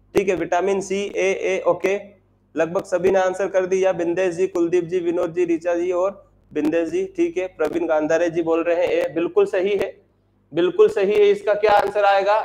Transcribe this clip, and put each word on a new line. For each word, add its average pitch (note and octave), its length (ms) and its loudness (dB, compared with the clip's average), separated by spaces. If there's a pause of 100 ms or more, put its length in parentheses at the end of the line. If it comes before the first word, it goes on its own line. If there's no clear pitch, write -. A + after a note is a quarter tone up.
(140)
ठीक G3 140 2
है। F#3+ 80 2
vitamin F3+ 460 0
सी, F#3+ 240 -4
ए, F#3 240 -2
ए, F#3 380 -2
ओके, F3+ 280 0 (580)
लगभग E3 300 -2
सभी F3+ 260 0
ने F#3+ 100 2
answer F#3 280 0
कर F#3 180 0
दिया, F#3+ 280 2
बिंदेश E3+ 400 -2
जी, F#3 140 0
कुलदीप F3 360 0
जी, E3+ 160 -4
विनोद E3+ 340 -2
जी, F3+ 120 0
ऋचा E3+ 280 -2
जी F3 200 -2
और F#3+ 280 -2 (300)
बिंदेश D#3 360 0
जी, F3 160 -2 (120)
ठीक E3+ 220 0
है, F#3 100 -2
प्रवीण E3 400 -2
गांधारे E3 420 2
जी E3 120 -2
बोल E3 200 0
रहे E3 140 0
हैं F3 120 0
ए, E3+ 220 0
बिल्कुल E3+ 380 0
सही G3 280 0
है, F#3+ 180 -4 (580)
बिल्कुल F3+ 380 4
सही G#3 220 0
है। G#3 180 6
इसका G3+ 260 0
क्या G#3 180 2
answer G3+ 300 2
आएगा? G3 400 4